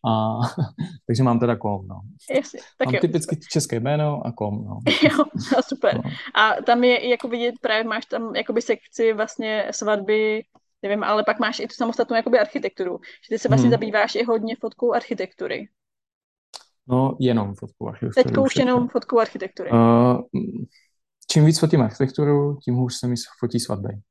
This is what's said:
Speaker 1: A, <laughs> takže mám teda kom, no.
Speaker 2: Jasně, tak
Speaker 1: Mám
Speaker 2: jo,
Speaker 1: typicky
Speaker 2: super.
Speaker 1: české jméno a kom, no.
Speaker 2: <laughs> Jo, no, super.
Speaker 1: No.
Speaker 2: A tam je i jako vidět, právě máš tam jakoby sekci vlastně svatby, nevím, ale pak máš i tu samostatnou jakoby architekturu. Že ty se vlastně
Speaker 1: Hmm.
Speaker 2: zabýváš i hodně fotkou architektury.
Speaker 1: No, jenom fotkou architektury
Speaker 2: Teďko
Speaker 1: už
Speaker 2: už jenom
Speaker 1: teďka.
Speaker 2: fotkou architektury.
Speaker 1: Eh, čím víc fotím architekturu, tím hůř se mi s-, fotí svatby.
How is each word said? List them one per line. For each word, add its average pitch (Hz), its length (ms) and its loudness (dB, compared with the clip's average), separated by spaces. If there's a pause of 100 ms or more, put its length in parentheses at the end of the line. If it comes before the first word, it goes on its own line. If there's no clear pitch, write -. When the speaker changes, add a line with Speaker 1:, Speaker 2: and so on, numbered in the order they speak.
Speaker 1:
A, 110 320 0 (280)
<laughs> - 400 -12
takže 120 160 0
mám 117 180 4
teda 120 160 2
kom, 98 320 -6
no. 95 120 -16 (360)
Speaker 2:
Jasně, - 240 -4 (180)
tak 254 80 0
Speaker 1:
Mám - 80 0
Speaker 2:
jo, 185 60 2
Speaker 1:
typicky 165 360 0
Speaker 2:
super. - 140 -16
Speaker 1:
české 120 300 -2
jméno 147 460 -2
a 120 60 -6
kom, 107 320 -6
no. 98 140 -10 (140)
Speaker 2:
<laughs> - 100 0
Jo, 294 220 4 (100)
no, - 340 0
super. - 280 0
Speaker 1:
No. - 60 -4 (320)
Speaker 2:
A 214 320 2
tam 240 180 4
je 247 140 4
i 247 120 -2
jako 240 180 -2
vidět, 240 320 -4
právě 226 240 -2
máš 226 220 -6
tam 226 300 -6
jakoby 233 260 -2
sekci 226 500 -2
vlastně 214 580 -4
svatby, 214 720 0 (400)
nevím, 208 220 -2
ale 214 200 0
pak 220 160 0
máš 233 200 -2
i - 60 -6
tu - 80 -14
samostatnou 233 420 -2
jakoby 226 220 2
architekturu. 190 640 -4
Že - 320 -20
ty 220 40 -2
se - 100 -4
vlastně 131 200 6
Speaker 1:
Hmm. - 20 6
Speaker 2:
zabýváš 214 440 0
i 233 100 0
hodně 226 360 -2
fotkou 233 320 -2
architektury. - 760 -6 (1160)
Speaker 1:
No, 131 340 0
jenom 113 340 2
fotkou 104 340 -12
architektury - 360 0
Speaker 2:
Teďko - 180 2
Speaker 1:
už 269 40 4
Speaker 2:
už 262 100 -2
jenom 254 260 2
Speaker 1:
teďka. 247 100 -4
Speaker 2:
fotkou 240 260 0
architektury. - 540 -4
Speaker 1:
Eh, 117 460 6 (1120)
čím 151 140 6
víc 156 140 6
fotím 160 240 4
architekturu, 143 840 0
tím 123 100 0
hůř 123 200 0
se - 120 -6
mi 123 100 0
s-, 120 80 -8 (140)
fotí 120 220 -2
svatby. 104 280 -6 (220)